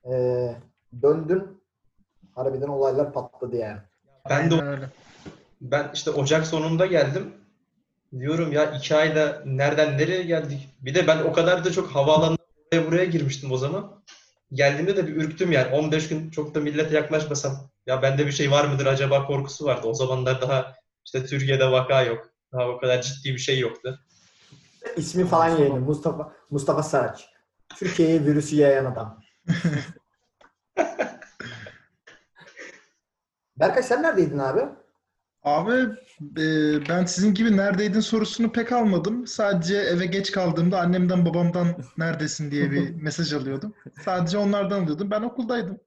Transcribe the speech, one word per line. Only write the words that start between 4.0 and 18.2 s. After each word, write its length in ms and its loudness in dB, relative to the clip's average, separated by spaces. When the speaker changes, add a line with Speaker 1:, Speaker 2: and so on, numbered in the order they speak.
Speaker 2:
Ben 200 2
de 40 4
Speaker 3:
Aynen 140 2
öyle. 220 -8
Speaker 2:
ben 340 -4
işte 160 -4
Ocak 360 2
sonunda 400 0
geldim. 480 0
Diyorum 340 -2
ya, 240 2
iki 200 0
ayda 500 2
nereden 520 2
nereye 240 0
geldik? 460 -4
Bir 140 -6
de 120 4
ben 160 6
o 100 0
kadar 320 2
da 80 0
çok 160 -2
havaalanına 500 4
oraya 140 2
buraya 180 2
girmiştim 480 -2
o 40 0
zaman. 460 -6
Geldiğimde 440 2
de 100 0
bir 100 -6
ürktüm 360 -2
yani. 220 2
On 180 2
beş 160 0
gün 220 -6
çok 240 -8
da 60 0
millete 360 0
yaklaşmasam, 720 -2
"Ya 160 0
bende 240 2